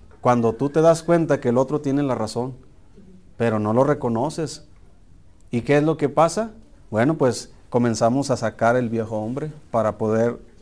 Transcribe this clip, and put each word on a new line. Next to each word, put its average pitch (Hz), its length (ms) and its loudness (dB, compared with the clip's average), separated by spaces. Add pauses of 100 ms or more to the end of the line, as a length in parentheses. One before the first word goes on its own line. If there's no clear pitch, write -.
(220)
Cuando 120 320 4
tú 139 160 -2
te 147 100 0
das 160 240 4
cuenta 160 380 2
que 123 80 0
el 120 80 2
otro 135 240 0
tiene 139 220 0
la 131 120 -2
razón, 131 380 -6 (840)
pero 110 240 0
no 107 140 0
lo 123 100 4
reconoces. 139 840 -2 (840)
¿Y 117 120 -4
qué 143 120 2
es 147 80 4
lo 156 140 0
que 151 100 -2
pasa? 185 440 0 (380)
Bueno, 123 260 2
pues, 127 360 -2 (180)
comenzamos 120 640 0
a 120 60 0
sacar 117 400 0
el 123 100 -2
viejo 110 300 -6
hombre 131 340 -8 (200)
para 107 260 -2
poder 113 420 -2 (220)